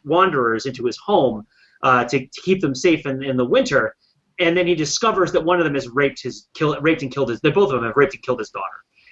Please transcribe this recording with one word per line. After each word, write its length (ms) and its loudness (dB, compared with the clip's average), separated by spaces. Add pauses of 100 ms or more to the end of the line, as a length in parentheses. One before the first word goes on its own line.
wanderers 640 2
into 180 -6
his 120 -4
home, 500 0 (340)
uh, 240 4
to, 140 0
to 220 -14
keep 200 0
them 140 -2
safe 320 0
in, 160 -6
in 140 -2
the 80 2
winter. 500 0 (420)
And 180 2
then 120 0
he 80 2
discovers 560 0
that 120 2
one 140 2
of 80 2
them 80 -2
has 160 -4
raped 320 -2
his, 320 -12
kill-, 260 -2
raped 220 0
and 100 -8
killed 180 -2
his, 120 -6
they, 80 2
both 220 2
of 80 0
them 60 -2
have 120 -6
raped 160 4
and 80 -18
killed 180 -4
his 120 -10
daughter. 320 -10 (280)